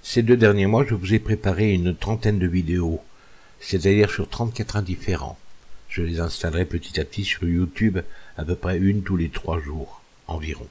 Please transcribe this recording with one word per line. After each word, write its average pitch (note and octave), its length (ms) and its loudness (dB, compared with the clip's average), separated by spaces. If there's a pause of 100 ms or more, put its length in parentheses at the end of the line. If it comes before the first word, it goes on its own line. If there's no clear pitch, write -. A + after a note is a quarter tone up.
Ces - 220 2
deux A#2+ 140 8
derniers G#2 280 6
mois, A2+ 220 4
je A#2 80 0
vous F#2 180 0
ai A2+ 60 6
préparé G#2 520 2
une F2+ 240 2
trentaine G#2+ 440 0
de F#2 80 2
vidéos, E2+ 560 0 (560)
c'est-à-dire G2+ 500 4
sur - 180 -4
trente-quatre A#2 500 -4
indifférents. F#2 600 -4 (520)
Je - 120 -4
les E2 200 -2
installerai E2+ 440 -2
petit - 340 -6
à D2+ 60 -2
petit - 180 -6
sur - 200 -4
YouTube, F2+ 560 0 (380)
à D#2 80 -6
peu F2 100 0
près F2+ 220 -2
une G2 260 2
tous F#2+ 140 0
les E2 120 0
trois E2 300 -4
jours, D#2 420 -10 (240)
environ. D#2 460 -8